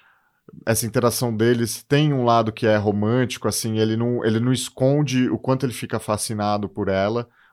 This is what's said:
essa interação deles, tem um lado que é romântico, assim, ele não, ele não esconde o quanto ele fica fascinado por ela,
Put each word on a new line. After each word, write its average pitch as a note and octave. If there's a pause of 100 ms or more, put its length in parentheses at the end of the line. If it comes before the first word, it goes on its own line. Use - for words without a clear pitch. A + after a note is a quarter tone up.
(640)
essa A2+
interação A#2
deles, A#2
tem D3
um B2+
lado A#2
que A2+
é G#2+
romântico, G#2+
assim, A2
ele A2
não, A#2+
ele A2
não B2
esconde C3
o -
quanto C3
ele A#2
fica A2+
fascinado G#2
por G2
ela, G#2 (240)